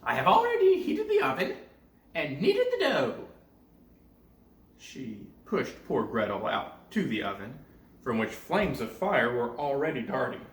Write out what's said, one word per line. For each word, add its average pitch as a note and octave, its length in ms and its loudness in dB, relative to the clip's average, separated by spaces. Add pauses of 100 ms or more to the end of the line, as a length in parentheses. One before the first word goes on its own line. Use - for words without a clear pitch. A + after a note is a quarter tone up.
I A#2+ 120 -2
have C3 120 2
already G4 560 6
heated G#4+ 260 -2
the G#4 120 4
oven D#3 340 0 (600)
and C#3+ 260 -4
kneaded G#4 320 4
the G4 120 0
dough. C4+ 300 2 (1600)
She - 480 -12 (200)
pushed C3+ 280 -2 (120)
poor A#2 180 0
Gretel G#2 420 -2
out - 460 -4
to G3+ 120 0
the A2 180 -2
oven, G2 320 -6 (480)
from A2+ 160 -2
which A2 120 2
flames E3 500 0
of A2 120 -4
fire C3+ 400 2
were A#2 260 -2
already C#3+ 440 -2
darting. B2+ 500 -4